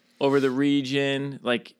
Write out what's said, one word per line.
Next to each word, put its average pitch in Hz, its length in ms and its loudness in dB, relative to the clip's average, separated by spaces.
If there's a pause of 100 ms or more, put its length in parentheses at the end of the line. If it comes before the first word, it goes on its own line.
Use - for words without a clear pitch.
(220)
over 139 180 4
the 135 120 2
region. 139 880 -2
Like, - 380 -4